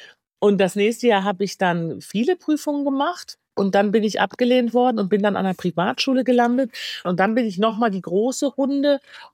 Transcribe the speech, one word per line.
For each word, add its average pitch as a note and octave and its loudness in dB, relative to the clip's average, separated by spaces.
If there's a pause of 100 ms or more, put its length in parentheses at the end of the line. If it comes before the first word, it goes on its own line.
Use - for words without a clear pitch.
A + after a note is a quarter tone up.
(400)
Und G3+ 4
das F#3 2
nächste A3 0
Jahr G3+ 4
habe G3 -2
ich F#3+ -6
dann E3+ -2
viele B3 -2
Prüfungen D4 -2
gemacht. C#4+ -4 (180)
Und G3 0
dann G3+ 4
bin G#3+ 2
ich G#3 -2
abgelehnt A#3+ 0
worden B3 2
und G3 -2
bin G3+ 0
dann G3+ 0
an F#3+ -2
einer F#3+ 0
Privatschule A3 -2
gelandet. A#3+ 2 (320)
Und F3+ -2
dann G#3 2
bin B3 2
ich F#3+ -6
noch G#3+ 0
mal A#3 2
die F#3+ -4
große G#3 -2
Runde C#4 0 (320)